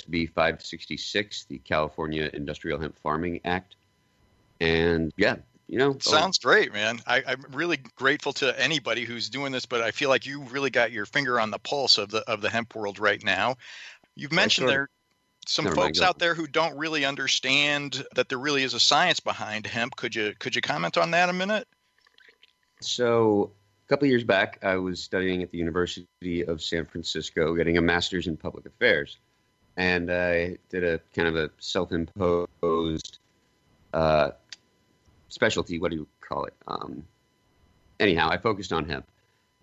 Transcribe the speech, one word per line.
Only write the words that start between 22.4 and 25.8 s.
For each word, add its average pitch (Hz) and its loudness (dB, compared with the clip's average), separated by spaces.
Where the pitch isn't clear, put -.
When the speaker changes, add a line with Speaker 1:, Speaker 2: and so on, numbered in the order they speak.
Speaker 1:
So 113 2
a - -20
couple 143 2
of 139 4
years 120 4
back, 104 2
I 98 2
was 92 -4
studying 92 -2
at 87 -8
the 85 -8
University 85 -4